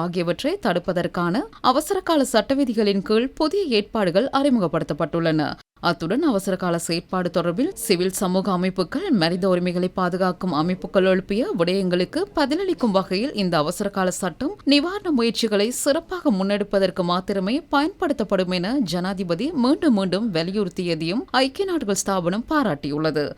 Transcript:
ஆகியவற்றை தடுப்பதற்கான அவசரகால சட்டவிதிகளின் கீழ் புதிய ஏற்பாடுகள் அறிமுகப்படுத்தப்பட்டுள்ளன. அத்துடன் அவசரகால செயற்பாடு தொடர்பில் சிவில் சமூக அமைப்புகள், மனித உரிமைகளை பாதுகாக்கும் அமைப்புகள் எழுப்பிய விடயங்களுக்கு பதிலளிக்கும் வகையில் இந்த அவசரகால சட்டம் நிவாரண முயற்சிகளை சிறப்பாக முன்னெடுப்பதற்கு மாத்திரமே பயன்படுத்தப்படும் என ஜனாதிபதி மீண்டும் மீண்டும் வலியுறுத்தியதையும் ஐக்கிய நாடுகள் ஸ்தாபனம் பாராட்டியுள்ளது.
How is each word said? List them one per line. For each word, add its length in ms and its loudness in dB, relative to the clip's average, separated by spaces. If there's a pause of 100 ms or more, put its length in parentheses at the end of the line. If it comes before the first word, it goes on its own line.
ஆகியவற்றை 500 -2 (100)
தடுப்பதற்கான 800 0 (280)
அவசரகால 500 0 (120)
சட்டவிதிகளின் 760 2
கீழ் 180 2 (120)
புதிய 240 0 (160)
ஏற்பாடுகள் 500 0 (100)
அறிமுகப்படுத்தப்பட்டுள்ளன. 1120 0 (400)
அத்துடன் 400 0
அவசரகால 460 0 (120)
செயற்பாடு 500 -2
தொடர்பில் 460 0
சிவில் 380 0
சமூக 320 0
அமைப்புகள், 520 -2 (180)
மனித 280 0
உரிமைகளை 480 0
பாதுகாக்கும் 600 0
அமைப்புகள் 520 2
எழுப்பிய 460 0
விடயங்களுக்கு 640 0 (160)
பதிலளிக்கும் 600 0
வகையில் 440 -2
இந்த 200 2
அவசரகால 460 -2 (140)
சட்டம் 340 -4 (160)
நிவாரண 480 2
முயற்சிகளை 480 0 (160)
சிறப்பாக 560 0
முன்னெடுப்பதற்கு 720 0
மாத்திரமே 460 -2 (180)
பயன்படுத்தப்படும் 840 0
என 160 -2 (180)
ஜனாதிபதி 540 -4 (180)
மீண்டும் 340 2
மீண்டும் 340 0
வலியுறுத்தியதையும் 880 -2 (200)
ஐக்கிய 280 -4
நாடுகள் 320 -2
ஸ்தாபனம் 480 -2
பாராட்டியுள்ளது. 760 0 (120)